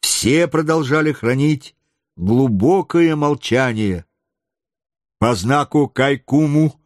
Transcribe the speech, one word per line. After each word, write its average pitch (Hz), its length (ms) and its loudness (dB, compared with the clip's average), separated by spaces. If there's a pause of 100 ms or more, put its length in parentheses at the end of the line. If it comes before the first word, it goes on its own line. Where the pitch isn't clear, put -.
Все 156 440 0
продолжали 156 640 -2
хранить 135 640 -2 (420)
глубокое 131 1000 2
молчание. 117 880 -2 (1120)
По 117 160 0
знаку 139 540 0
Кайкуму 143 960 0